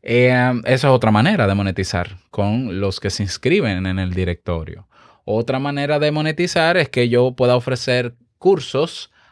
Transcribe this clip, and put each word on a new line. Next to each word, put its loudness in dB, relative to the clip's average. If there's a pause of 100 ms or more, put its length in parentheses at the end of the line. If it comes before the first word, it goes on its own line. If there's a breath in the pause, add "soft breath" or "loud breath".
Eh, 2 (120)
esa 2
es 6
otra 4
manera 4
de 2
monetizar -4 (120)
con -2
los -4
que -4
se -6
inscriben -2
en -2
el -2
directorio. -6 (380 soft breath)
Otra -2
manera -2
de 2
monetizar 0
es 0
que 0
yo 2
pueda 2
ofrecer -2 (220)
cursos 0 (220 soft breath)